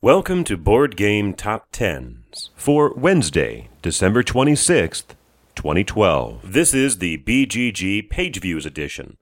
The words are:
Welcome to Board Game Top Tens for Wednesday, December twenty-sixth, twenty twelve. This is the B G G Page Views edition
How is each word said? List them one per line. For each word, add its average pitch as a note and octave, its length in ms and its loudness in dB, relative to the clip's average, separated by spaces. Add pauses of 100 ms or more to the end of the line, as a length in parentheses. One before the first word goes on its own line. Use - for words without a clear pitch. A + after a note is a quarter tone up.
Welcome F3+ 400 4
to G2+ 140 -4
Board A#2 400 2
Game G#2 360 0
Top G#2+ 380 -6
Tens B1+ 840 -6
for D3 360 2
Wednesday, D#2+ 760 0 (120)
December F#2+ 400 0
twenty-sixth, C3+ 960 0 (400)
twenty D#2+ 300 0
twelve. D2 640 0
This D3+ 220 2
is C3+ 240 0
the E2+ 180 -4
B A#2 300 0
G A#2+ 260 -4
G G2 300 -4
Page B2+ 400 -6
Views E2 240 -4
edition D2 560 -10